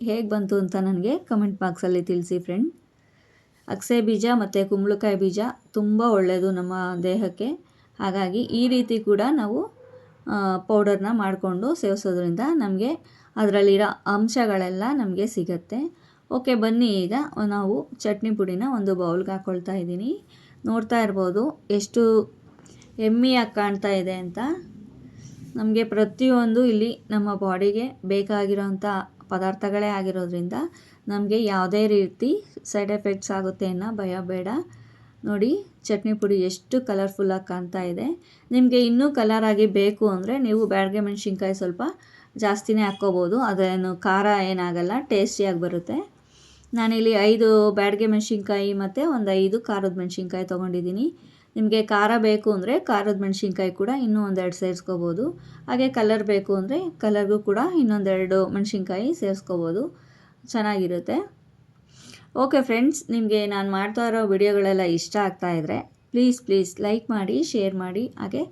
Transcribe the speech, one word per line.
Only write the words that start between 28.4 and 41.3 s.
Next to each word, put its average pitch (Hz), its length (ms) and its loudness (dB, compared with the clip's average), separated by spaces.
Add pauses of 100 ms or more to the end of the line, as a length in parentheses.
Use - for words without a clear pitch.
ಪದಾರ್ಥಗಳೇ 196 580 -2
ಆಗಿರೋದ್ರಿಂದ 185 680 -4 (520)
ನಮಗೆ 202 360 0
ಯಾವುದೇ 196 420 2
ರೀತಿ 208 440 2 (340)
ಸೈಡ್ 202 260 -4
ಎಫೆಕ್ಟ್ಸ್ 202 400 -4
ಆಗುತ್ತೆ 190 360 -4
ಅನ್ನೋ 185 260 -4
ಭಯ 190 280 -4
ಬೇಡ. 185 280 -6 (760)
ನೋಡಿ, 208 260 0 (320)
ಚಟ್ನಿ 214 320 0
ಪುಡಿ 202 260 0
ಎಷ್ಟು 185 400 -2
ಕಲರ್‌ಫುಲ್ಲಾಗಿ 196 640 -2
ಕಾಣ್ತಾ 180 360 -6
ಇದೆ. 180 240 -4 (440)
ನಿಮಗೆ 247 360 6
ಇನ್ನೂ 240 260 4
ಕಲರಾಗಿ 220 540 4
ಬೇಕು 202 420 2
ಅಂದರೆ 196 300 -2
ನೀವು 220 280 2
ಬ್ಯಾಡಗೆ 196 340 0
ಮೆಣಸಿನ್ಕಾಯಿ 202 540 -2